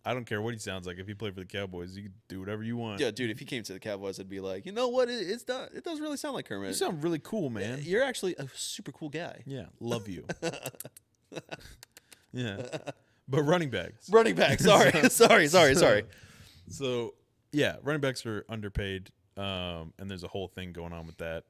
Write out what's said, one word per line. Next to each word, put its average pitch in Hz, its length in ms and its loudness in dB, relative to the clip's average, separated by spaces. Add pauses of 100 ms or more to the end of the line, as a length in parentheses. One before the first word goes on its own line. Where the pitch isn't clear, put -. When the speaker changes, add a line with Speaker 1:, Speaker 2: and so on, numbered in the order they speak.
Speaker 1:
I 113 100 -2
don't 123 120 -6
care 107 140 -4
what 117 140 -4
he 107 60 -12
sounds 95 260 -8
like. 90 140 -8
If 95 80 -12
he 107 60 -10
played 101 200 -8
for 95 60 -12
the 90 60 -12
Cowboys, 92 500 -10
you 101 80 -12
can 101 80 -14 (160)
do 92 100 -12
whatever 104 240 -6
you 117 140 -6
want. 113 240 -6
Speaker 2:
Yeah, 127 100 0
dude, 113 200 -4
if 107 100 -8
he 143 40 -12
came 123 200 -8
to - 80 -10
the 95 80 -12
Cowboys, 98 400 -6
I'd 95 80 -12
be 95 100 -10
like, 95 260 -6
"You 180 60 -12
know 233 160 -2
what? 247 220 0
It, 233 200 -6
it's 233 200 -8
not, 254 260 -8
it - 80 -12
doesn't 311 200 -8
really 302 140 -6
sound 277 200 -6
like 165 100 -8
Kermit." 98 220 -6
Speaker 1:
You 95 60 -4
sound 185 280 -2
really 165 160 -2
cool, 170 320 -4
man. 113 320 -4
Speaker 2:
You're 190 220 0
actually 196 340 -4
a 147 160 -8
super - 380 -10
cool - 160 -12
guy. 151 360 -10
Speaker 1:
Yeah, 135 220 -10 (140)
love 113 280 -4
you. 85 160 -8 (160)
Speaker 2:
<laughs> - 920 -10 (1000)
Speaker 1:
Yeah. 123 340 -6 (600)
But 139 140 2
running 156 280 2
backs. 87 380 -6
Speaker 2:
Running 220 280 8
back. 160 240 4
Sorry. 185 320 10
Speaker 1:
<laughs> 156 100 4
So - 60 8
Speaker 2:
<laughs> - 0 -
Sorry, 214 400 8
sorry, 151 260 8
Speaker 1:
so 180 60 6
Speaker 2:
sorry. 113 240 6 (640)
Speaker 1:
So, 123 460 -2 (380)
yeah, 113 300 2
running 147 180 -2
backs 131 240 -2
are 107 240 -4
underpaid, 101 640 -4 (260)
um, 90 640 -6
and 98 120 -10
there's 90 140 -8
a 85 40 -10
whole 92 200 -6
thing 90 240 -10
going 85 220 -10
on 82 120 -12
with 82 120 -18
that. 82 320 -6